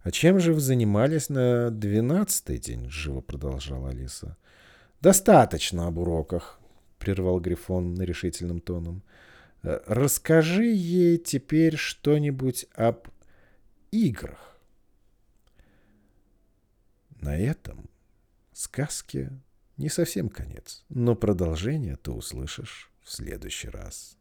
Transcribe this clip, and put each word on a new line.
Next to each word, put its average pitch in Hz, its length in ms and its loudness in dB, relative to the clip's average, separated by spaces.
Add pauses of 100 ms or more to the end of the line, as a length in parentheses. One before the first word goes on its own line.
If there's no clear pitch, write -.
«А 90 100 -4
чем 185 280 6
же 165 140 4
вы 156 60 2
занимались 131 680 2
на 123 420 2
двенадцатый 113 840 0
день?» — 60 320 -10
живо 73 320 -8
продолжала 67 680 -8
Алиса. 65 480 -12 (640)
«Достаточно 123 880 6
об 82 100 -4
уроках», — 85 640 -2 (400)
прервал 92 400 0
Грифон 90 600 -2
решительным 87 600 -4
тоном. 87 420 -8 (580)
«Э, - 260 -4
расскажи 160 800 4
ей 175 500 4
теперь 160 580 0
что-нибудь 143 1000 0
об 117 340 0 (840)
играх». - 680 -2 (2500)
На 73 180 -4
этом - 520 -4 (640)
сказке - 800 -8 (440)
не 143 140 -4
совсем 170 400 -2
конец, - 580 -14
но 120 280 2
продолжение 90 840 -2
ты - 140 -12
услышишь - 760 -12 (140)
в - 80 -18
следующий - 560 -12
раз. 95 540 -16